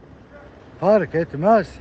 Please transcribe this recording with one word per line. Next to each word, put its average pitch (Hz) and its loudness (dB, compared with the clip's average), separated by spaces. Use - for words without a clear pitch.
Fark 190 2
etmez. 170 0